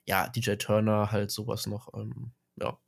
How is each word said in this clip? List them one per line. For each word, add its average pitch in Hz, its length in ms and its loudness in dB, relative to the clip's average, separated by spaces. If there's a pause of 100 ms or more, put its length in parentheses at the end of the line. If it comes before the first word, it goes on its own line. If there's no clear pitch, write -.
ja, 95 240 2
D - 120 -2
J 104 200 2
Turner, 107 520 4
halt 101 180 0
sowas 110 360 -4
noch, 104 280 -8
ähm, 117 380 -8 (240)
ja. - 320 -4